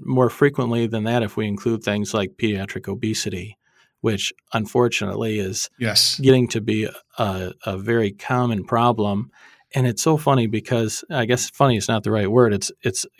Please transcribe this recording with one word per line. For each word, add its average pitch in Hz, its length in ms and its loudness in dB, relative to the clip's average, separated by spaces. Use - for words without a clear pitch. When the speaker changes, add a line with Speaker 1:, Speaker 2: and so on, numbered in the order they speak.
Speaker 1:
more 127 240 4
frequently 120 580 0
than 110 160 -4
that 117 200 0
if 104 120 -6
we 110 100 -2
include 104 380 -2
things 104 300 -2
like 104 240 -2
pediatric 98 500 -4
obesity, 104 680 -6
which 107 320 -2
unfortunately 110 840 -2
is 98 380 -6
Speaker 2:
Yes. 107 440 0
Speaker 1:
getting 131 280 8
to 110 120 -4
be 107 260 0
a, 95 340 -2
a 95 120 -4
very 110 340 0
common 120 520 -2
problem. 110 680 0
And 131 120 2
it's 117 160 -2
so 160 120 4
funny 135 320 2
because, 113 640 -2
I 131 140 0
guess 123 240 0
funny 131 260 2
is 101 140 -2
not 110 140 0
the 104 80 -2
right 104 200 2
word. 117 220 6
It's, - 180 -4
it's - 240 -4